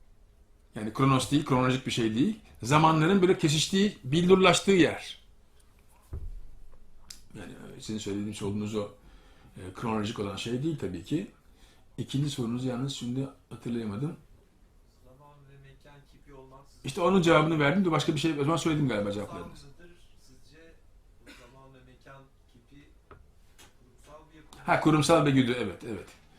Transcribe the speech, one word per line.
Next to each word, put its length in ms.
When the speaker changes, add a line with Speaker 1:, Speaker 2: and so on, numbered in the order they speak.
Speaker 1:
Yani 180
kronos 380
değil, 140
kronolojik 420
bir 40
şey 240
değil. 260
Zamanların 600
böyle 160
kesiştiği, 680
billurlaştığı 680
yer. 500
Yani, 140
e, 280
sizin 180
söylediğiniz 440
olduğunuz 320
o 200
e, 140
kronolojik 440
olan 180
şey 260
değil 160
tabii 260
ki. 260
İkinci 320
sorunuzu 380
yalnız 240
şimdi 360
hatırlayamadım. 680
Speaker 2:
Zaman 300
ve 200
mekan 320
kipi 220
olmaksızın 500
Speaker 1:
İşte 160
onun 220
cevabını 360
verdim 260
de 60
başka 240
bir 60
şey, 200
o 40
zaman 120
söyledim 320
galiba 240
cevaplarınızı. 360
Speaker 2:
kurumsal 360
mıdır 120
sizce? 540
Bu 40
zaman 440
ve 40
mekan 300
kipi 360
kurumsal 540
bir 40
yapı 200
mı? 100
Speaker 1:
Ha, 140
kurumsal 460
bir 60
güdü, 260
evet, 300
evet. 200